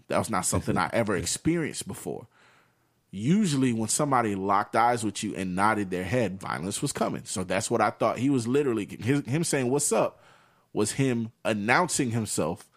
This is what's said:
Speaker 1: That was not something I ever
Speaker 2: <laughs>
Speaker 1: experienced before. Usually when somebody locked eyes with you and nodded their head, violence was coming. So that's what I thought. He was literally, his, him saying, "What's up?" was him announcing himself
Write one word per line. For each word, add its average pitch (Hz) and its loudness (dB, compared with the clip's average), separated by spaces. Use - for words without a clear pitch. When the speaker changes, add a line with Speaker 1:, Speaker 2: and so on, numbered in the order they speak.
Speaker 1:
That - 0
was - -2
not 95 0
something 107 0
I 82 2
ever 107 2
Speaker 2:
<laughs> 82 -2
Speaker 1:
experienced - -2
before. - -10
Usually 135 2
when 110 -2
somebody 120 2
locked 98 2
eyes 117 4
with 104 -4
you 95 -4
and 92 -4
nodded 104 2
their 90 -4
head, 95 -2
violence 80 -6
was 147 -2
coming. - -4
So 95 -6
that's 95 -2
what 117 2
I 107 4
thought. 110 0
He 131 2
was 123 0
literally, 123 0
his, 135 0
him 156 -2
saying, 131 0
"What's 143 0
up?" 180 0
was 107 0
him 120 0
announcing 117 2
himself 98 -2